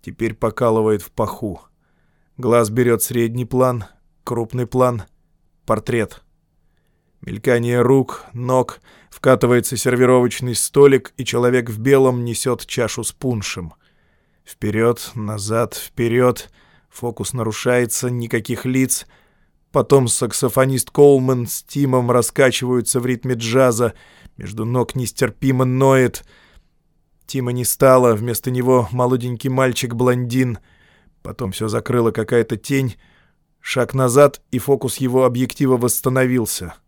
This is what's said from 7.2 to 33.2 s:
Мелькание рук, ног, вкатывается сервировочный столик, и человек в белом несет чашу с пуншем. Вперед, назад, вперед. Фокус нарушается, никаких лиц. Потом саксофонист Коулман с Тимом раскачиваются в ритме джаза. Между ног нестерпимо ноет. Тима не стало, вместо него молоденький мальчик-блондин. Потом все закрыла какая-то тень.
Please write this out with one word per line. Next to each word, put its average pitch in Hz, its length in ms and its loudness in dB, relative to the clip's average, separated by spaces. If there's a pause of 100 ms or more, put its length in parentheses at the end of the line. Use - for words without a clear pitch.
Мелькание 120 600 0
рук, 131 520 2
ног, 123 480 -2 (280)
вкатывается 123 680 2
сервировочный 123 760 2
столик, 139 600 2
и 131 80 -10
человек 120 460 0
в 107 100 -10
белом 131 460 2
несет 117 400 -4
чашу 113 400 -4
с - 80 -8
пуншем. 98 600 -8 (680)
Вперед, 113 720 -2
назад, 107 600 -4
вперед. 120 760 0 (400)
Фокус 117 420 -8
нарушается, 123 800 -2
никаких 120 560 -6
лиц. 131 420 0 (640)
Потом 135 380 4
саксофонист 131 800 -2
Коулман 131 580 4
с - 160 -10
Тимом 127 480 0
раскачиваются 123 880 0
в 120 60 -6
ритме 127 300 -4
джаза. 117 580 0 (420)
Между 107 300 -10
ног 123 300 -4
нестерпимо 127 680 -2
ноет. 131 640 2 (1000)
Тима 123 280 -4
не 123 100 -4
стало, 127 520 4
вместо 120 360 -6
него 123 400 2
молоденький 123 580 -2
мальчик-блондин. 123 1120 -2 (640)
Потом 98 300 -8
все 110 160 -6
закрыла 117 420 0
какая-то 113 460 -2
тень. 135 400 -4 (640)